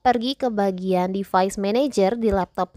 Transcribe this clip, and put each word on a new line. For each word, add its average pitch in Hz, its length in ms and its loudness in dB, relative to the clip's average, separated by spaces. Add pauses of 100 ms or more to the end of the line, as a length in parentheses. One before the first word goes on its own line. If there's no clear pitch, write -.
pergi 247 320 2
ke 262 160 -2
bagian 185 640 0
device 196 480 0
manager 208 560 0
di 226 160 0
laptop 185 440 -2